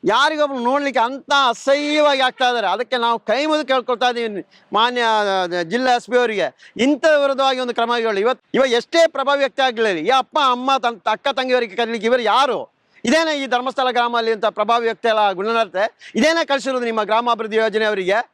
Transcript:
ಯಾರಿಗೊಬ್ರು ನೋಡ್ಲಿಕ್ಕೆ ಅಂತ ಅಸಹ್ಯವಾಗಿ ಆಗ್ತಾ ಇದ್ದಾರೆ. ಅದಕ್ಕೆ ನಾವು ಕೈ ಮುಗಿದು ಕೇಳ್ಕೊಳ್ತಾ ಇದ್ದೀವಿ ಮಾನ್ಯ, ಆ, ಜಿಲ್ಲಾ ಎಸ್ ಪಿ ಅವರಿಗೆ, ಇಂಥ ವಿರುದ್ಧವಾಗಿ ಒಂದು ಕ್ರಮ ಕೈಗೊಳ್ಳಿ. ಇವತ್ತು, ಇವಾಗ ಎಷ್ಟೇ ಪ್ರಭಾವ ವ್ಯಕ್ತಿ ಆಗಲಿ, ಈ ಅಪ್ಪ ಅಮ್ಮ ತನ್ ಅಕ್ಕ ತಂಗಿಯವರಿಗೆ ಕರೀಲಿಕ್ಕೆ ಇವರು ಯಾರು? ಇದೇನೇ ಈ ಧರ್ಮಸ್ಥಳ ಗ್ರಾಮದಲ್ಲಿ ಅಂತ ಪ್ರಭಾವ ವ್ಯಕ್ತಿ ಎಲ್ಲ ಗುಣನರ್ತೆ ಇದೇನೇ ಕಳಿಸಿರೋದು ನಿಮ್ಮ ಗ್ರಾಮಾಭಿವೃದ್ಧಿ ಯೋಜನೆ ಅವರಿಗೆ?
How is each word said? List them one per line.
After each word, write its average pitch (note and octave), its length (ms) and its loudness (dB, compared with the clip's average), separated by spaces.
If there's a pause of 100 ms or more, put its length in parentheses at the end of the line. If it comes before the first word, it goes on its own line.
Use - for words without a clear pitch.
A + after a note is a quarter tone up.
ಯಾರಿಗೊಬ್ರು C#4 580 0
ನೋಡ್ಲಿಕ್ಕೆ C4+ 380 0
ಅಂತ C#4 260 -6 (200)
ಅಸಹ್ಯವಾಗಿ D4 760 2
ಆಗ್ತಾ B3+ 220 0
ಇದ್ದಾರೆ. A#3 240 -2
ಅದಕ್ಕೆ A#3+ 320 -4
ನಾವು A#3 120 0 (120)
ಕೈ A#3 100 2 (100)
ಮುಗಿದು D4+ 220 0
ಕೇಳ್ಕೊಳ್ತಾ B3 400 0
ಇದ್ದೀವಿ A3+ 320 -6 (320)
ಮಾನ್ಯ, A#3+ 260 0 (300)
ಆ, F3+ 300 -2 (100)
ಜಿಲ್ಲಾ B3+ 280 0
ಎಸ್ - 120 -16
ಪಿ B3 100 2
ಅವರಿಗೆ, G#3 260 -2 (380)
ಇಂಥ C#4 180 0 (200)
ವಿರುದ್ಧವಾಗಿ C4+ 400 0
ಒಂದು A#3+ 160 -6
ಕ್ರಮ A#3 180 0
ಕೈಗೊಳ್ಳಿ. A3+ 280 -2
ಇವತ್ತು, B3 180 -2 (140)
ಇವಾಗ C4 120 2 (100)
ಎಷ್ಟೇ E4 220 0 (140)
ಪ್ರಭಾವ C4+ 280 0
ವ್ಯಕ್ತಿ C4+ 240 -2
ಆಗಲಿ, A3 240 0 (180)
ಈ - 20 4 (100)
ಅಪ್ಪ - 160 -4 (180)
ಅಮ್ಮ C4 300 0
ತನ್ A#3 120 -2 (180)
ಅಕ್ಕ A3 120 -6 (120)
ತಂಗಿಯವರಿಗೆ B3 420 -2
ಕರೀಲಿಕ್ಕೆ A3+ 300 -2
ಇವರು B3 120 0 (100)
ಯಾರು? B3 260 2 (480)
ಇದೇನೇ D#4 260 2 (100)
ಈ - 20 -6 (100)
ಧರ್ಮಸ್ಥಳ B3+ 420 -2
ಗ್ರಾಮದಲ್ಲಿ A#3 400 0
ಅಂತ G#3+ 100 -2 (120)
ಪ್ರಭಾವ A3+ 200 2 (100)
ವ್ಯಕ್ತಿ A3+ 240 -4
ಎಲ್ಲ G#3+ 120 2 (140)
ಗುಣನರ್ತೆ G#3+ 460 -2 (340)
ಇದೇನೇ D#4+ 320 2
ಕಳಿಸಿರೋದು B3+ 400 -2
ನಿಮ್ಮ A3 200 -2
ಗ್ರಾಮಾಭಿವೃದ್ಧಿ A3+ 520 0
ಯೋಜನೆ A3 280 0
ಅವರಿಗೆ? G3 280 0 (140)